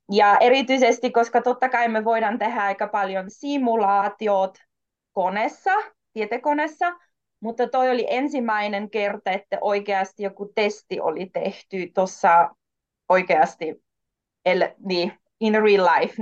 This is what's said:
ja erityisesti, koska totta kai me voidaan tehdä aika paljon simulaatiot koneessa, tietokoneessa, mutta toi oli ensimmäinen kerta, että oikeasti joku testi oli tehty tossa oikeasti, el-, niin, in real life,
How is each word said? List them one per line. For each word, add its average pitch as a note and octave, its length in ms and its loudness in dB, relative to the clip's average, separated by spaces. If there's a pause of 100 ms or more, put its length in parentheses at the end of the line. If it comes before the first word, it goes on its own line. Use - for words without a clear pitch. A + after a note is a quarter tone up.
(100)
ja G3+ 300 6
erityisesti, B3 720 4
koska A#3 320 2
totta B3 260 0
kai A#3+ 200 0
me A3 160 -2
voidaan A3 340 0
tehdä A3 240 -4
aika G3+ 260 -4
paljon F#3+ 400 -4
simulaatiot G#3 1300 -2 (540)
koneessa, G#3 580 -4 (420)
tietokoneessa, D4 800 -4 (480)
mutta A3+ 280 -4
toi B3+ 220 0
oli B3 200 -2
ensimmäinen A3 800 -4
kerta, G3+ 400 -4
että G3 300 -6
oikeasti G3+ 640 -4
joku G3+ 320 -8
testi G#3 460 -4
oli E3+ 320 -6
tehty F3+ 600 -8
tossa F#3 560 2 (580)
oikeasti, F3 760 0 (640)
el-, F#3 340 0
niin, F3+ 340 -4 (280)
in G#3+ 140 0
real G#3 320 4
life, E3 360 2